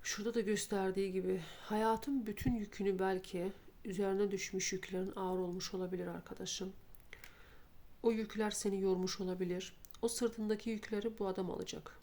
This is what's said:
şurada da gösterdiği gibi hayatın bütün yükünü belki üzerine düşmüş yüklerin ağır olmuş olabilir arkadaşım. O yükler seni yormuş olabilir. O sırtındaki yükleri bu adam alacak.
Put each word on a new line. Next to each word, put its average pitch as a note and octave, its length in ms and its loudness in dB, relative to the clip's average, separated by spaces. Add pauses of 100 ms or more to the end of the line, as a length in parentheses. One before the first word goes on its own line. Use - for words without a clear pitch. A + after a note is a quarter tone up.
şurada A3 320 -2
da A#3 60 6
gösterdiği G3 720 4
gibi F#3 300 2 (180)
hayatın A3 640 4
bütün A#3 280 2
yükünü G3+ 440 0
belki F#3 540 0 (320)
üzerine G3 460 2
düşmüş F#3+ 420 0
yüklerin F#3+ 440 -2
ağır F#3 220 2
olmuş F#3 360 -2
olabilir F3+ 320 -2
arkadaşım. F3+ 680 -6 (1300)
O A#3 80 6
yükler G#3+ 400 0
seni G3 300 0
yormuş F#3 400 2
olabilir. F#3 560 -2 (260)
O A#3 60 2
sırtındaki A3+ 600 0
yükleri G#3+ 480 -2
bu G3+ 80 0
adam F#3 240 0
alacak. - 520 -6